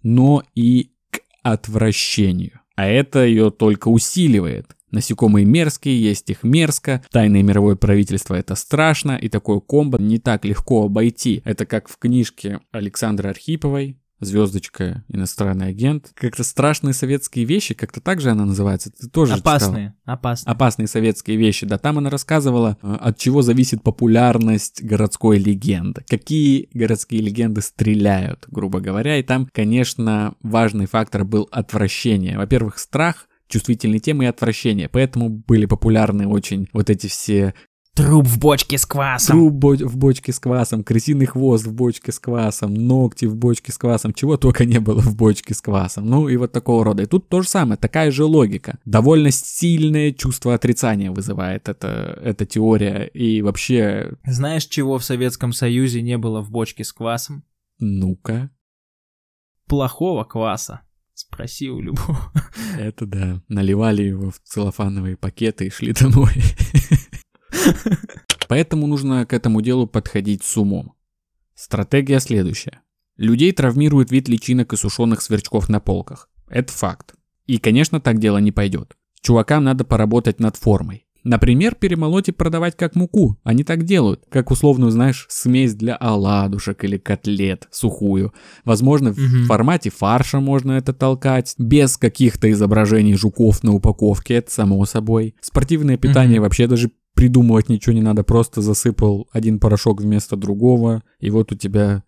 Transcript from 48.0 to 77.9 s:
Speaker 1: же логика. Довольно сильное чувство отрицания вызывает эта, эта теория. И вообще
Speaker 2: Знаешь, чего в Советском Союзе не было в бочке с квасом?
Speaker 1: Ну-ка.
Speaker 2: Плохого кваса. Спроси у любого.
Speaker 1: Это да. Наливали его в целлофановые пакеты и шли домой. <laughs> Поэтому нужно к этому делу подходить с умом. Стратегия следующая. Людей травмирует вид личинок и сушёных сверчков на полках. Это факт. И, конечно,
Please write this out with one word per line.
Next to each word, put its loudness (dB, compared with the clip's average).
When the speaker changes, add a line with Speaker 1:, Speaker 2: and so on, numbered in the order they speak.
Speaker 1:
же 0
логика. 0
Довольно 4
сильное 0
чувство -4
отрицания -2
вызывает -8
эта, -10
эта -4
теория. 0
И -2
вообще -2
Speaker 2:
Знаешь, -4
чего -4
в -8
Советском -4
Союзе -2
не -4
было -6
в -14
бочке -8
с -14
квасом? -8
Speaker 1:
Ну-ка. -4
Speaker 2:
Плохого -2
кваса. -8
Спроси -14
у -10
любого. -6
Speaker 1:
Это -8
да. -6
Наливали 0
его -6
в -14
целлофановые -6
пакеты -6
и -10
шли -6
домой. 4
<laughs> 2
Поэтому 0
нужно -2
к -10
этому 0
делу 0
подходить -4
с -8
умом. -2
Стратегия -2
следующая. -4
Людей 2
травмирует 2
вид 0
личинок 0
и -4
сушёных -2
сверчков -2
на 0
полках. -6
Это -4
факт. -8
И, 0
конечно, 2